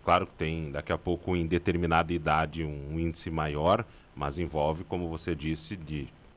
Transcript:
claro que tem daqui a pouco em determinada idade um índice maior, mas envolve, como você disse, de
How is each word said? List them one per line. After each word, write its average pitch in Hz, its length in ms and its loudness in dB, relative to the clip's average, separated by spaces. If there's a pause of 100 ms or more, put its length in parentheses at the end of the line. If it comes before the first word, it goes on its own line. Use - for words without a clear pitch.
claro 90 220 6
que - 80 -10
tem 80 380 -2
daqui 71 200 -4
a 82 60 2
pouco 90 380 -2
em 85 100 2
determinada 82 640 4
idade 78 520 0
um 73 360 -6
índice 82 300 -2
maior, 80 560 2 (300)
mas 71 240 -4
envolve, 78 440 0
como 90 240 -4
você 82 280 -4
disse, 80 420 -4
de 80 300 -8 (300)